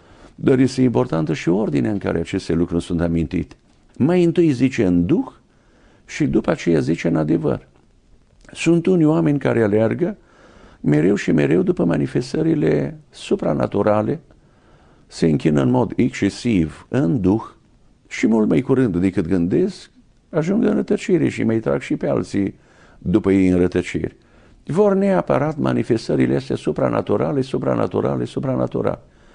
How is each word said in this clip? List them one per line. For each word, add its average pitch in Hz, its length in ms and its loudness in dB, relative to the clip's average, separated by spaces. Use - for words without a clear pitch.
Dar 131 240 2
este 131 220 2
importantă 127 520 0
și 147 160 -4
ordinea 156 420 0
în 101 60 -2
care 90 220 -2
aceste 90 340 -4
lucruri 85 300 0
sunt 85 180 -4
amintite. 82 540 -2
Mai 175 260 2
întâi 165 280 2
zice: 131 340 2
"În 87 200 4
Duh", 180 380 -2
și - 200 -4
după 139 260 0
aceea 165 280 -2
zice: 151 280 -4
"În 160 80 -2
adevăr." 156 520 -4
Sunt 170 340 0
unii 180 200 4
oameni 151 340 2
care 117 240 2
aleargă 113 540 0
mereu 156 340 2
și 185 160 -2
mereu 151 300 4
după 180 240 0
manifestările 156 1120 -2
supranaturale, 110 1080 -2
se - 180 -4
închină 151 360 2
în 131 80 2
mod 123 260 0
excesiv 98 960 -2
în 147 320 0
duh 95 200 2
și - 200 -2
mult 214 220 2
mai 147 120 2
curând 127 360 0
decât 90 300 0
gândesc, 95 640 0
ajung 170 340 0
în 208 100 2
rătăcire 190 540 0
și 110 160 -4
mai 113 160 2
trag 139 220 -2
și - 140 -4
pe 156 120 -6
alții 101 480 -2
după 95 320 2
ei 95 160 6
în 92 100 4
rătăciri. 82 580 -2
Vor 196 300 2
neapărat 160 640 0
manifestările 127 800 0
astea 135 200 -4
supranaturale, 135 880 -2
supranaturale, 127 840 -2
supranaturale. 127 760 -4